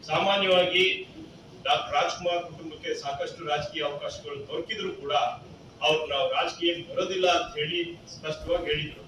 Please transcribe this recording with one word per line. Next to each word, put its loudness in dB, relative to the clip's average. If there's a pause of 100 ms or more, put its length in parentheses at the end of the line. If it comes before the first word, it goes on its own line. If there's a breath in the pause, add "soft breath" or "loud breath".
ಸಾಮಾನ್ಯವಾಗಿ 4 (560)
ಡಾಕ್ಟರ್ 2
ರಾಜ್ಕುಮಾರ್ 2
ಕುಟುಂಬಕ್ಕೆ -8
ಸಾಕಷ್ಟು -6
ರಾಜಕೀಯ -2
ಅವಕಾಶಗಳು -6
ದೊರಕಿದ್ರು -4
ಕೂಡ -4 (680)
ಅವ್ರು 2
ನಾವು 2
ರಾಜಕೀಯಕ್ಕೆ 0
ಬರೋದಿಲ್ಲ 4
ಅಂತ -8
ಹೇಳಿ -4 (180)
ಸ್ಪಷ್ಟವಾಗಿ -2
ಹೇಳಿದ್ರು. -2